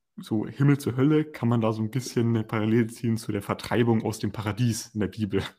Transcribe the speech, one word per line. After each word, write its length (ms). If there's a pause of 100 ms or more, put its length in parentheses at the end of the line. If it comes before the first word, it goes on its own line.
(160)
so 280
Himmel 340
zur 160
Hölle 300
kann 240
man 120
da 120
so 80
ein 80
bisschen 400
eine 140
Parallele 440
ziehen 300
zu 140
der 100
Vertreibung 640
aus 160
dem 120
Paradies 600
in 60
der 80
Bibel. 340 (180)